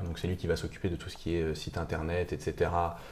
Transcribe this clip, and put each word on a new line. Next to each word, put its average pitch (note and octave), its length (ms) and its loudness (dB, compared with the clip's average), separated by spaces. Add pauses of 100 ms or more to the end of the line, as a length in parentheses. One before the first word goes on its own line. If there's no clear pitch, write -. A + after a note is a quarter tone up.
donc E2 140 -4
c'est E2+ 80 0
lui F2+ 80 2
qui - 100 -4
va E2+ 80 4
s'occuper E2+ 340 -2
de E2+ 60 2
tout - 140 -6
ce - 80 -8
qui E2+ 180 -2
est, E2+ 80 4
euh, D#2 120 2
site - 240 -4
internet, E2+ 540 0
et G2 60 0
cetera. E2+ 580 2 (160)